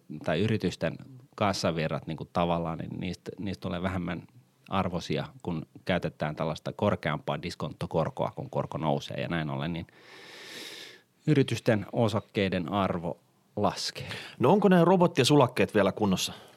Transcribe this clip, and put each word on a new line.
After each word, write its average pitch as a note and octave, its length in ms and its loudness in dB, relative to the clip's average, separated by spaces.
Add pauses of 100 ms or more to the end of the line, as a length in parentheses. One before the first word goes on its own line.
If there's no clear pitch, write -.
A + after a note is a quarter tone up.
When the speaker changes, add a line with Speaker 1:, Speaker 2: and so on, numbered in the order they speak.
(240)
Speaker 1:
tai E2 160 0
yritysten F#2+ 540 0 (420)
kassavirrat E2 680 -2
niinku - 260 -8
tavallaan, E2+ 460 0
niin E2 220 -8
niistä, F2+ 380 -8
niistä F#2 240 -8
tulee F2 200 -6
vähemmän F2+ 400 -4 (480)
arvoisia, F2 540 0 (180)
kun E2+ 240 -4 (180)
käytetään D#2 520 -2
tällaista D#2+ 360 -4
korkeampaa D2+ 680 -2
diskonttokorkoa, - 960 -4
kun C2 140 -10
korko - 280 -4
nousee C#2+ 420 -2
ja B1 80 -4
näin D#2+ 220 -2
ollen, C#2 220 -4
niin D#2+ 140 -8 (1400)
yritysten A#2+ 680 2
osakkeiden G2 800 0
arvo F2+ 460 0 (380)
laskee. - 520 -2 (300)
Speaker 2:
No A#2+ 140 6
onko G3+ 160 6
ne F3 160 8
robotti- F3 360 6
ja C3+ 40 6
sulakkeet B2+ 500 4
vielä G2 180 6
kunnossa? G2 400 0 (240)